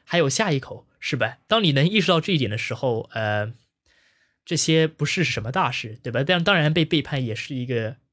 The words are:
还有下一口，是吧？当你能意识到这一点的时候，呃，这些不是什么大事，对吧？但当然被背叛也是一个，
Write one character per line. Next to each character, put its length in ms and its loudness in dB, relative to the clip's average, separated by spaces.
还 160 -2
有 100 4
下 220 2
一 80 2
口， 280 -10
是 160 -6
吧？ 320 -2
当 160 2
你 100 4
能 140 4
意 140 2
识 80 0
到 120 4
这 120 -2
一 60 2
点 120 0
的 80 -4
时 160 -6
候， 380 -2
呃， 400 -2
这 120 -4
些 320 2
不 160 -4
是 180 -2
什 200 -2
么 100 -8
大 180 0
事， 320 -8
对 80 -6
吧？ 160 0
但 160 2
当 140 4
然 160 4
被 120 2
背 180 2
叛 220 -4
也 100 -4
是 200 -8
一 120 -4
个， 300 -4